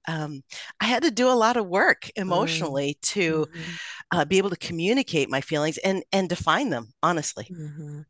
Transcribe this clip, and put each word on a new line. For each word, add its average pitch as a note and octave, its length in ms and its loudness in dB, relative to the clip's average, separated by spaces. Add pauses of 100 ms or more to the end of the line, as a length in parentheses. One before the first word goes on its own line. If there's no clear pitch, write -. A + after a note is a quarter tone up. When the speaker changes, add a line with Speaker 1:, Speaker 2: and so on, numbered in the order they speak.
Speaker 1:
um, D3+ 360 -6 (380)
I G#3 40 2
had A#3 180 2
to D#4+ 80 4
do B3 180 4
a B3 100 4
lot A3+ 160 4
of G#3+ 120 0
work F#3+ 340 2 (160)
Speaker 2:
Mm. G#3+ 60 -2
Speaker 1:
emotionally D#3+ 800 0
to, D#3+ 420 0
Speaker 2:
Mm-hmm. E3 260 -10 (400)
Speaker 1:
uh, D3 140 2
be F#3+ 140 4
able G3 100 2
to F3 80 -4
communicate F3 720 0
my C3+ 100 0
feelings D3+ 380 -2
and, F#3+ 340 0
and F#3+ 160 2
define F3+ 420 0
them, A#2 220 -4 (100)
honestly. D#3+ 480 0
Speaker 2:
Mm-hmm. D3+ 600 -12